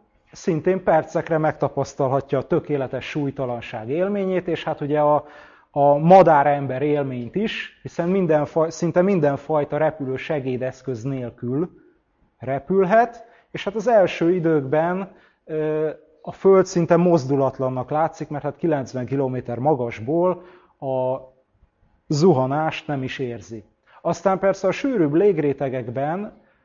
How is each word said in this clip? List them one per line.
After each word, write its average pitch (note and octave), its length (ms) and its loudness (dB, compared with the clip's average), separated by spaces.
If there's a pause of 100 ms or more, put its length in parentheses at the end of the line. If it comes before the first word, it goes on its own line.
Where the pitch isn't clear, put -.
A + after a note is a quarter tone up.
(320)
szintén F3+ 520 -2
percekre D#3+ 540 0
megtapasztalhatja C#3 1000 -2
a B2 80 -4
tökéletes C3+ 580 -4
súlytalanság B2 840 -6
élményét, F#3 600 -2
és D#3+ 160 -4
hát D#3 160 -6
ugye D3 200 0
a, D3 240 4 (460)
a C#3+ 240 4
madárember D3 880 6
élményt C3+ 520 -2
is, - 480 -6
hiszen - 260 -6
minden D#3+ 380 2
faj-, E3 240 0
szinte E3+ 320 0
mindenfajta D3+ 760 0
repülő C#3+ 400 -2
segédeszköz B2+ 880 -6
nélkül C3 680 -6 (680)
repülhet, F#3 840 0 (260)
és - 140 -10
hát G3 100 -6
az G#3 140 -4
első F3+ 440 4
időkben, E3 800 0 (320)
ö, D#3 460 -4 (320)
a - 100 -14
Föld F#3+ 340 6
szinte E3+ 300 2
mozdulatlannak C3 920 0
látszik, D#3 380 -2
mert C#3+ 160 -8
hát C#3+ 120 -6
kilencven C3 500 -4
kilométer B2+ 520 -4
magasból D3 840 -2 (340)
a C3 400 -4 (880)
zuhanást D3+ 800 0
nem C#3 160 -6
is B2+ 160 -10
érzi. A#2 460 -10 (380)
Aztán F#3 360 -2
persze G3 300 0
a - 20 0
sűrűbb F3+ 420 0
légrétegekben D3 1300 -2 (240)